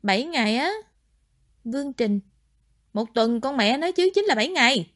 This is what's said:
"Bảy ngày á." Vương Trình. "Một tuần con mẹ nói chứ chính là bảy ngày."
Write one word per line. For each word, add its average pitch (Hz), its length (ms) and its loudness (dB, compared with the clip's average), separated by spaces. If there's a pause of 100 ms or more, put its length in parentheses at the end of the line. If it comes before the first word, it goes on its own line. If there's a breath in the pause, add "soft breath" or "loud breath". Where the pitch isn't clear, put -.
"Bảy 202 220 0
ngày 240 320 0
á." 302 140 0 (920)
Vương 277 280 -6
Trình. 208 280 0 (720)
"Một 220 220 -4
tuần 226 260 2
con 269 160 -4
mẹ 240 220 2
nói 339 140 -2
chứ 370 220 2
chính 403 100 2
là 370 100 2
bảy 220 140 0
ngày." 254 480 0